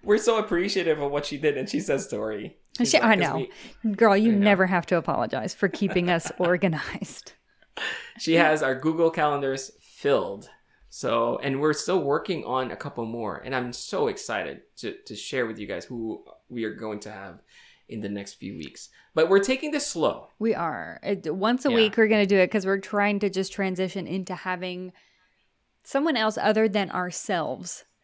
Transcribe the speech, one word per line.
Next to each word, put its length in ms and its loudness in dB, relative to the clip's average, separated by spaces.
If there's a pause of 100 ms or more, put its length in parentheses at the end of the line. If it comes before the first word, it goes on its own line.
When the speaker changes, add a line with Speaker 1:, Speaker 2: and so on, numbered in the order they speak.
Speaker 1:
We're 140 4
so 200 4
appreciative 600 0
of 100 -2
what 160 -2
she 120 -8
did, 180 2
and 120 -4
she 120 -2
says 300 -2
sorry. 480 -6 (200)
She's 120 2
Speaker 2:
She, 100 6
Speaker 1:
like, 60 4
Speaker 2:
I 100 6
Speaker 1:
'cause 60 4 (120)
Speaker 2:
know. 140 -4 (360)
Speaker 1:
we, 80 2
Speaker 2:
Girl, 240 6
you 160 6
Speaker 1:
I 20 6
know. 100 4
Speaker 2:
never 220 6
have 200 0
to 120 2
apologize 560 -2
for 140 0
keeping 420 0
us 240 0
Speaker 1:
<laughs> 40 -20
Speaker 2:
organized. 960 -2 (840)
Speaker 1:
She 160 0
has 280 6
our 140 2
Google 340 2
Calendars 720 -2
filled. 680 -2 (420)
So, 520 -2
and 180 -2
we're 120 2
still 320 0
working 400 -2
on 260 -2
a 60 -10
couple 280 -8
more, 400 -6
and 80 -8
I'm 200 -4
so 340 -2
excited 540 -4 (160)
to, 160 -8 (140)
to 100 -12
share 300 -4
with 120 -8
you 80 -8
guys 180 -8
who 400 -8 (240)
we 140 -8
are 120 -4
going 260 -8
to 100 -14
have 300 -16 (480)
in 120 -8
the 80 -6
next 260 -8
few 220 -10
weeks. 340 -14 (220)
But 160 4
we're 140 8
taking 300 -2
this 160 0
slow. 400 -2 (100)
Speaker 2:
We 160 0
are. 480 -6
It, 320 -4
once 300 0
a 60 4
Speaker 1:
Yeah. 40 0
Speaker 2:
week, 220 4
we're 100 6
gonna 200 4
do 120 4
it 100 6
'cause 160 -2
we're 140 0
trying 420 0
to 100 0
just 220 -4
transition 540 -4
into 300 -6
having 560 -8 (880)
someone 340 0
else 220 0
other 300 4
than 220 0
ourselves 960 -4 (200)